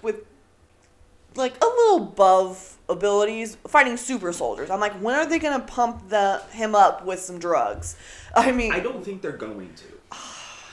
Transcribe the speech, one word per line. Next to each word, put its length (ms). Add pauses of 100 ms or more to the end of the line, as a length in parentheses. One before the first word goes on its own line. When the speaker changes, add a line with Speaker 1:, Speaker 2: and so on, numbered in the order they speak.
Speaker 1:
with, 240 (1080)
like, 260
a 40
little 420
above 720 (100)
abilities 680 (100)
fighting 300
super 360
soldiers. 360
I'm 100
like, 220
when 140
are 120
they 120
gonna 260
pump 460
the, 400
him 240
up 320
with 120
some 200
drugs? 580 (400)
I 160
mean 200
Speaker 2:
I 80
don't 220
think 200
they're 100
going 420
to. 100 (280)
Speaker 1:
<sighs> 60 (540)